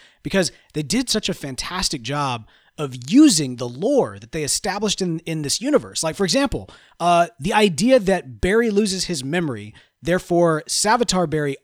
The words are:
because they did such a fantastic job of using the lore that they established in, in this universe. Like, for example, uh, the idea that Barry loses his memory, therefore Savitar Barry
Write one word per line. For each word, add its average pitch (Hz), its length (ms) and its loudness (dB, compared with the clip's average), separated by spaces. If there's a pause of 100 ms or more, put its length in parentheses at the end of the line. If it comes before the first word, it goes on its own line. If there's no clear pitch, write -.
(240)
because 170 300 0 (220)
they 156 100 -4
did 226 260 -2
such - 180 -2
a 185 60 -4
fantastic 156 640 -6
job 127 460 -4 (300)
of 135 200 -8 (120)
using 170 460 6
the 123 140 -6
lore 143 500 0
that 110 140 -18
they 160 100 -4
established 196 580 -4
in, 170 200 -4
in 160 220 -6
this 143 180 -4
universe. 240 420 0
Like, 160 140 -4
for 202 80 0
example, 160 440 -2 (300)
uh, 170 300 4 (100)
the 185 160 -4
idea 214 460 4
that 175 400 -2
Barry 226 280 2
loses 196 360 0
his 139 180 -6
memory, 135 500 -4 (300)
therefore 170 640 2
Savitar 208 640 0
Barry 143 340 -2